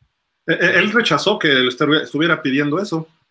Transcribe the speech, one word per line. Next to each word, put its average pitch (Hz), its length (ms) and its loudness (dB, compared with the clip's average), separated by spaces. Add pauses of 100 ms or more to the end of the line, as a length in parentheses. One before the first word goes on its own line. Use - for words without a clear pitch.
(520)
Eh, 170 80 -2
eh, 180 140 2
él 190 160 2
rechazó 202 480 0
que 151 140 0
él 127 160 2
estuvi-, 147 340 0
estuviera 160 400 -2
pidiendo 147 380 -2
eso. 165 260 -6 (240)